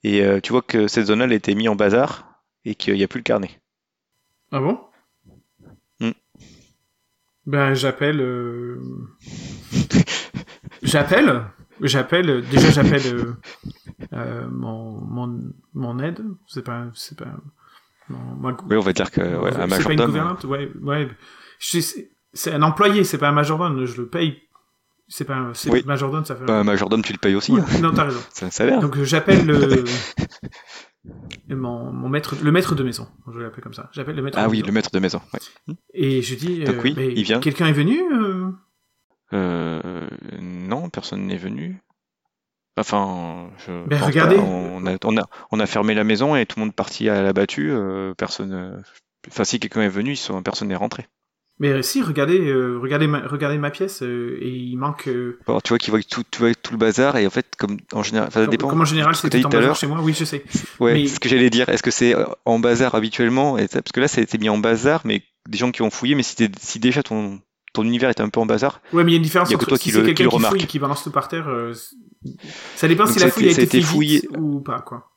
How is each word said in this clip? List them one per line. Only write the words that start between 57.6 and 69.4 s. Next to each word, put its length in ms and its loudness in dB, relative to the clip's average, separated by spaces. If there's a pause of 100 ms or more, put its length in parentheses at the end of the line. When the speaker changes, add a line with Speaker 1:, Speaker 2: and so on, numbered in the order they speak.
Speaker 1:
en 120 -2
général, 240 -2
enfin, 120 0
ça 60 6
Speaker 2:
Comme, 60 2
Speaker 1:
dépend 160 0
Speaker 2:
comme 120 2
en 40 6
général, 280 2
Speaker 1:
de 40 0
ce 60 -4
que 40 -2
Speaker 2:
c'était 120 4
Speaker 1:
t'as 20 6
dit 60 2
Speaker 2:
en 40 0
Speaker 1:
tout 60 4
à 20 6
Speaker 2:
bazar 120 6
Speaker 1:
l'heure. 60 2
Speaker 2:
chez 120 -2
moi, 120 -2
oui, 160 2
je 80 -2
sais. 200 -8 (340)
Speaker 1:
Ouais, 160 4
Speaker 2:
Mais 140 4
Speaker 1:
c'est 80 -4
ce 40 -8
que 80 -2
j'allais 220 6
dire. 180 2
Est-ce 140 0
que 80 2
c'est, 240 4
euh, 100 2 (200)
en 160 2
bazar 340 2
habituellement ? 640 2
Et 80 0
ça, 160 -4
parce 100 -12
que 80 -2
là, 80 4
ça 120 0
a 40 4
été 140 -2
mis 100 0
en 100 2
bazar, 460 2
mais 180 -2 (260)
des 100 -6
gens 140 0
qui 100 -2
ont 80 2
fouillé, 240 0
mais 80 2
si 140 -6
t'es, 120 2 (120)
si 180 -10
déjà 240 2
ton, 380 -6 (320)
ton 100 -2
univers 280 2
est 100 -2
un 80 0
peu 100 -2
en 80 2
bazar, 340 0 (120)
Speaker 2:
Ouais, 100 4
mais 80 4
il 40 6
y 20 4
a 20 4
une 60 2
différence 240 2